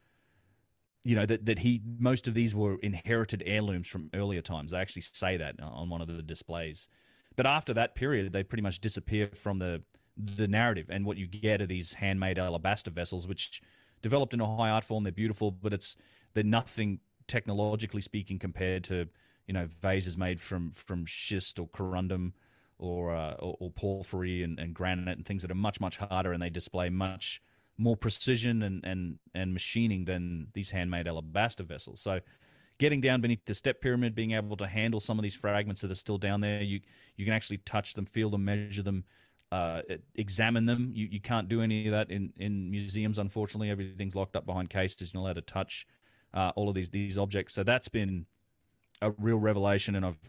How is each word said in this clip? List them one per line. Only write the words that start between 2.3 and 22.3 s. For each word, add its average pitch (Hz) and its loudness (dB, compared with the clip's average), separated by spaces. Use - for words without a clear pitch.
these 113 2
were 104 2
inherited 104 0
heirlooms 98 0
from 78 -8
earlier 98 0
times. 78 -6
They 90 -2
actually 92 -6
say 92 -2
that 78 -4
on 76 -6
one 85 -4
of 82 -6
the 82 -6
displays. 80 -8
But 127 4
after 143 2
that 117 2
period, 113 0
they 98 2
pretty 110 -2
much 95 0
disappear 104 0
from 98 -2
the, 87 -2
the 104 0
narrative. 107 4
And 98 0
what 98 -2
you 92 -4
get 104 2
are 98 0
these 90 -4
handmade 95 0
alabaster 90 0
vessels, 87 -4
which - -6
developed 123 2
in 117 2
a 110 0
high 113 4
art 110 4
form. 107 0
They're 92 0
beautiful, 104 0
but 98 -2
it's, - -4
they're - 4
nothing 107 2
technologically 107 0
speaking 98 -6
compared 92 0
to, 87 -2
you 95 -6
know, 90 0
vases 95 0
made 92 0
from, 87 -4
from 87 -6
schist - -4
or 85 -6
corundum 92 -2